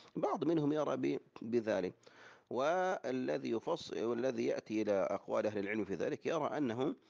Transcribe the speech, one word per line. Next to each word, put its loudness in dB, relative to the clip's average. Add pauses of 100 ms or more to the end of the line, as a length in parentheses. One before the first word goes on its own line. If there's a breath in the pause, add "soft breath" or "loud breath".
(160 loud breath)
بعض 0
منهم 2
يرى 0
ب-، 0 (220)
بذلك. 0 (560 loud breath)
والذي 0
يفص-، -2
والذي 0
يأتي 0
إلى 2
أقوال 2
أهل 0
العلم 0
في -2
ذلك -2
يرى 0
أنه 0 (160 loud breath)